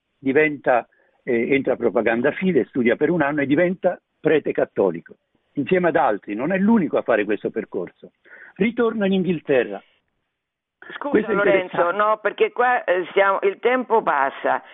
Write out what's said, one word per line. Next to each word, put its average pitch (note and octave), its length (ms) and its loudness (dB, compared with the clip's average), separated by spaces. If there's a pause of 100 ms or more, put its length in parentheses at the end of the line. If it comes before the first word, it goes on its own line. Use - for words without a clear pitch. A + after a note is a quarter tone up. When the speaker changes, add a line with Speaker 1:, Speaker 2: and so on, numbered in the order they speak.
(200)
Speaker 1:
diventa, C3+ 680 0 (360)
eh, A#2+ 300 0
entra C3+ 200 0
a A2 40 -4
Propaganda A#2 540 0
Fide, D#3 340 0
studia A#2 300 0
per D3 140 0
un E3+ 120 0
anno C#3+ 200 -2
e C#3 40 0
diventa F3 540 0 (200)
prete D3+ 320 0
cattolico, G2 640 -2 (380)
insieme F3 360 0
ad C#3+ 60 -2
altri, A2 400 0
non C#3+ 160 -4
è G3 60 0
l'unico G3 400 2
a G#2+ 40 0
fare G#2+ 240 0
questo G#2 240 -4
percorso. - 600 -10 (440)
Ritorna A3+ 500 0
in F#3+ 80 2
Inghilterra. D3 680 0 (960)
Speaker 2:
Scusa, - 300 -10
Speaker 1:
Questo G#3+ 220 0
è - 20 0
Speaker 2:
Lorenzo, G3+ 280 2
Speaker 1:
interessante. F3 360 -2
Speaker 2:
no, G#3+ 240 0
perché G#3 300 -2
qua, B3 320 0
eh, F3+ 260 -2
stiamo, G3 320 2
il G3 180 -2
tempo A#3+ 440 0
passa C3+ 600 -2 (100)